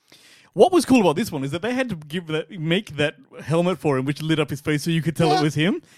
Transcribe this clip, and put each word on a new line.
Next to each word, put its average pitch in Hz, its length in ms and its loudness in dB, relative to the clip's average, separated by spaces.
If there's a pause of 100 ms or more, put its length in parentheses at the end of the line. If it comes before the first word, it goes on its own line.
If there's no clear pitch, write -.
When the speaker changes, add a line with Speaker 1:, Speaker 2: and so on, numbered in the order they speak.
(540)
Speaker 1:
What 254 180 6
was 339 120 4
cool 254 180 4
about 165 140 4
this 196 140 -4
one 135 140 -6
is 139 80 -6
that 170 100 -6
they 226 100 -4
had 262 180 -4
to 202 40 -6
give 160 320 -10
that, 156 240 -6
make 170 460 -4
that 151 180 0 (280)
helmet 170 360 0
for 143 180 0
him, 127 80 -2
which 147 160 -4
lit 156 200 0
up 151 100 -4
his 143 100 -8
face 151 220 -2
so 170 80 -2
you 165 120 0
could 156 140 -4
tell 165 120 4
Speaker 2:
Yeah, 147 120 4
Speaker 1:
it 143 40 2
was 151 100 0
him. 196 280 0 (160)